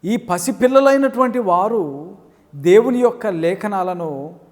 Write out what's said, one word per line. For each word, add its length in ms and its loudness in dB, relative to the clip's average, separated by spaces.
ఈ 120 -2
పసిపిల్లలైనటువంటి 1200 2
వారు 760 -2
దేవుని 440 4
యొక్క 280 0
లేఖనాలను 1040 -4